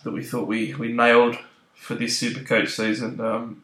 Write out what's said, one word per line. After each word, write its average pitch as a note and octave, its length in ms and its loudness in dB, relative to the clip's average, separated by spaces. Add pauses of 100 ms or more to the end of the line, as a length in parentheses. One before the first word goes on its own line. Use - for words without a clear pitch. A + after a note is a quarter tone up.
that A#2 60 -6
we C3 140 -6
thought A#2+ 240 -4
we, A2 260 -2
we A#2 160 -4
nailed A#2+ 460 6 (380)
for - 200 -10
this A#2+ 260 -2
Supercoach A2+ 500 0
season. A2 500 -2
Um, A2+ 440 -4